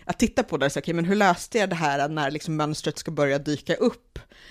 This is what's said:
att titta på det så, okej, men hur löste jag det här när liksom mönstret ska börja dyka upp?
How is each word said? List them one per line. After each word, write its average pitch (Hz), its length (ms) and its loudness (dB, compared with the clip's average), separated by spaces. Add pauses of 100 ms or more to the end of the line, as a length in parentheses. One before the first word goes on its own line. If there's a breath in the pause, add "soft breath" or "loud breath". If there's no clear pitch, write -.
att - 140 -4
titta - 240 2
på - 140 -4
det 139 140 2
så, - 80 -6
okej, 165 160 -4
men 170 100 0
hur 190 120 2
löste 196 420 2
jag 196 100 2
det 190 80 -4
här 143 320 0
när 151 220 -2
liksom 151 260 -4
mönstret 151 420 -4
ska - 120 -8
börja 143 280 0
dyka 147 360 -4
upp? - 440 -2 (320 loud breath)